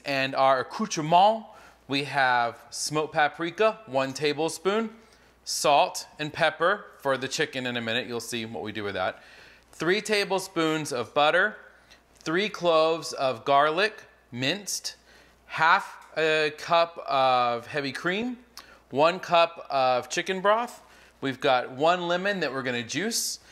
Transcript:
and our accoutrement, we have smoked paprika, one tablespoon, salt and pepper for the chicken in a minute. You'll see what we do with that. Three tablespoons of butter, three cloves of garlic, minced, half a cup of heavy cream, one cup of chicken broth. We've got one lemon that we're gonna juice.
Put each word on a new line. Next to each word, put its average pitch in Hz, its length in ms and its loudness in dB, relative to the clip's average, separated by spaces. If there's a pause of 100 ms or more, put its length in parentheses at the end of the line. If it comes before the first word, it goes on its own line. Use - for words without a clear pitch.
and 135 300 -2
our 135 240 4
accoutrement, 190 880 2 (420)
we 139 160 -2
have 127 560 0 (120)
smoked 151 420 -4
paprika, 170 760 0
one 135 260 -2
tablespoon, 160 760 -2 (540)
salt - 640 2 (100)
and 151 140 -6
pepper 170 540 0 (120)
for 135 180 0
the 127 120 -6
chicken 131 380 -4
in 120 100 -4
a 117 40 -4
minute. 113 280 -4
You'll 120 100 -6
see 113 260 -6
what 110 200 -10
we 107 80 -8
do 104 100 -8
with 101 120 -6
that. 95 280 -4 (480)
Three 180 300 -2
tablespoons 180 920 -2
of 120 220 -6
butter, 170 420 2 (600)
three 185 300 -2
cloves 160 640 2
of 127 320 -2
garlic, 156 580 2 (300)
minced, 151 640 -4 (500)
half - 680 0
a 156 420 2
cup 170 400 2 (100)
of 123 600 2
heavy 139 240 -4
cream, 220 460 -4 (520)
one 165 300 2
cup 165 500 2
of 127 380 2
chicken 185 320 -4
broth. 220 420 0 (380)
We've 135 200 -4
got 127 300 2
one 170 380 0
lemon 185 320 -2
that 139 120 -2
we're 135 100 -4
gonna 120 200 -4
juice. 165 560 -4 (120)